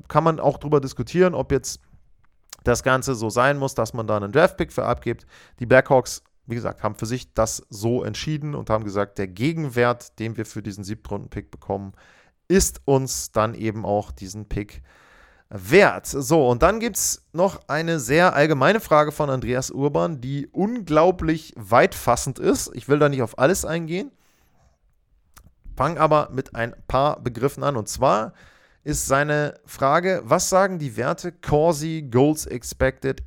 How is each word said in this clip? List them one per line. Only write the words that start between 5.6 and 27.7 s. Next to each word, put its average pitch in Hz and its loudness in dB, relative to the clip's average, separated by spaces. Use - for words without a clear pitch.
Blackhawks, 127 4
wie 117 -10
gesagt, 104 -8
haben 107 -4
für 113 -8
sich 123 -8
das - -2
so 117 -2
entschieden 147 -6
und 117 -8
haben 110 0
gesagt, 101 -4
der 98 -4
Gegenwert, 120 -2
den 110 -6
wir 110 -6
für - -12
diesen 101 -10
Siebtrunden-Pick - -10
bekommen, 98 -8
ist - 2
uns 135 0
dann 107 0
eben 107 -6
auch 101 -2
diesen 104 -14
Pick - -8
wert. 107 4
So, 139 2
und 120 2
dann 202 4
gibt's - -4
noch 185 -2
eine 165 -2
sehr 151 4
allgemeine 151 4
Frage 151 2
von 147 -2
Andreas 123 -2
Urban, 147 -2
die 135 -6
unglaublich 175 0
weitfassend 123 2
ist. - 0
Ich - -14
will 143 4
da 147 4
nicht 131 -2
auf - -8
alles 156 2
eingehen, 170 -6
fang 151 -2
aber 151 2
mit 127 -8
ein 117 -6
paar 139 0
Begriffen 123 -4
an. 139 -2